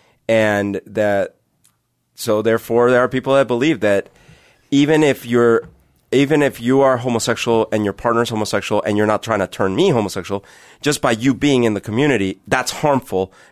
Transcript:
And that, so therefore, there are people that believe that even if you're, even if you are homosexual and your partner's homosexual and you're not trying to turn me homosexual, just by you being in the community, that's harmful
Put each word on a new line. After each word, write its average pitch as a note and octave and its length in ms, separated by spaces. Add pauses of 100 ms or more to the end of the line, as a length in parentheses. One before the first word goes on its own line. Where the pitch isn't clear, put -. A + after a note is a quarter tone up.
(280)
And G2+ 580
that, G2+ 500 (800)
so A2 260
therefore, A2+ 500
there B2 100
are B2 80
people C3 260
that C3+ 120
believe B2 340
that G2+ 280 (640)
even D3 320
if C3+ 240
you're, A#2 420 (420)
even C#3+ 320
if A#2+ 180
you B2+ 220
are C3 160
homosexual A#2 720
and G#2+ 120
your G2+ 100
partner's A#2 340
homosexual G#2+ 540
and G#2 160
you're G#2 80
not G#2+ 160
trying A2 160
to F#2 80
turn F#2+ 280
me F3+ 160
homosexual, G2+ 540 (380)
just C#3+ 180
by C3 120
you A#2+ 220
being C3 300
in A2 100
the G2 60
community, G#2+ 680
that's B2+ 240
harmful B2 640 (200)